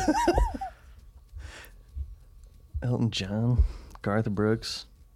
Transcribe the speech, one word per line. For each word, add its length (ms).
Elton 280
John, 540
Garth 280
Brooks, 540